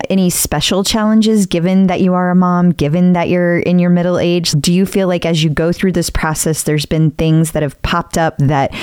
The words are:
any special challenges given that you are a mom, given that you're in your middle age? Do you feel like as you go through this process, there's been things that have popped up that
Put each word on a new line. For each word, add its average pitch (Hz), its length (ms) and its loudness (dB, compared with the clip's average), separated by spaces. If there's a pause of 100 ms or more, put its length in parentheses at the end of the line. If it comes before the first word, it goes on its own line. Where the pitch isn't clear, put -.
(100)
any 190 180 2
special 180 560 -2
challenges 220 600 2
given 185 400 2
that 180 140 0
you 180 140 2
are 180 160 0
a 180 40 2
mom, 180 360 2
given 175 420 -2
that 170 160 -2
you're 175 320 0
in 180 180 2
your 175 120 2
middle 175 280 0
age? 175 340 -2
Do 156 200 0
you 190 140 2
feel 190 200 -2
like 175 180 -2
as 165 200 0
you 160 60 0
go 165 200 0
through 185 220 0
this 170 180 -2
process, 160 520 -2
there's 151 240 -2
been 160 260 0
things 160 400 0
that 151 100 -2
have 143 200 -6
popped - 360 -4
up 160 200 0
that 139 440 0